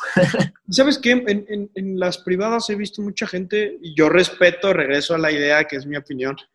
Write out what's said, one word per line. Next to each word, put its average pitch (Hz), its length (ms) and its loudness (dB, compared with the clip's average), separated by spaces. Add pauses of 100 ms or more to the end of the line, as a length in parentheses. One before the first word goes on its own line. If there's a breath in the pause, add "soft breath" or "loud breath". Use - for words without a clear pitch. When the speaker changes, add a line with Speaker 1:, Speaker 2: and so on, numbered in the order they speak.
(140)
Speaker 1:
<laughs> - 560 2
Speaker 2:
¿Sabes 269 280 2
qué? 240 140 2
En, 208 360 0
en, 208 260 -8
en 190 260 -6
las 180 160 -2
privadas 214 540 -2
he 208 40 -4
visto 202 280 -8
mucha 202 240 -6
gente, 202 560 -4
y 160 120 -14
yo 156 140 4
respeto, 180 640 4
regreso 143 420 0
a 160 40 0
la 156 120 0
idea 147 340 2
que 147 120 -8
es 135 100 -10
mi 147 120 -8
opinión 135 360 -6 (200)